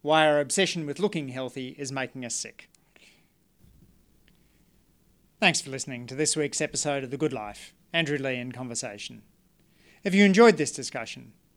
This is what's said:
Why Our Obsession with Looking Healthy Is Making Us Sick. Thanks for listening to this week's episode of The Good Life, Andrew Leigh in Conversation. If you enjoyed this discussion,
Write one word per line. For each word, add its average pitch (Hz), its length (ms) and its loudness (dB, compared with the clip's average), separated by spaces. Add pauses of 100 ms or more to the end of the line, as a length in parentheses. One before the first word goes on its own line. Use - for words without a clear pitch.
Why 156 240 4
Our 147 140 6
Obsession 160 480 0
with 143 120 -8
Looking 175 280 -2
Healthy 131 500 -10
Is 139 140 -10
Making 131 340 -8
Us 117 80 -8
Sick. - 360 -12 (2750)
Thanks 220 220 2
for - 80 -14
listening 127 380 -10
to 127 80 -12
this 147 200 0
week's 147 260 -4
episode 143 420 -2
of 123 80 -10
The 139 60 -6
Good 147 160 -2
Life, 104 400 -12 (200)
Andrew 151 240 0
Leigh 131 220 -4
in 127 120 -10
Conversation. 117 680 -12 (840)
If 190 120 0
you 202 80 8
enjoyed 202 340 10
this 147 140 -2
discussion, 120 640 -12 (240)